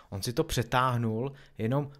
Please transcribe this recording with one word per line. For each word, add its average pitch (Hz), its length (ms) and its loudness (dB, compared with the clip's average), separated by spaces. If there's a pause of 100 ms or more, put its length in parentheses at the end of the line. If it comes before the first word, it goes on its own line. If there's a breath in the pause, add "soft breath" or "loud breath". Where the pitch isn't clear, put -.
On 98 120 -6
si 120 120 -4
to 156 100 2
přetáhnul 123 880 0 (260 loud breath)
jenom 135 320 0 (100)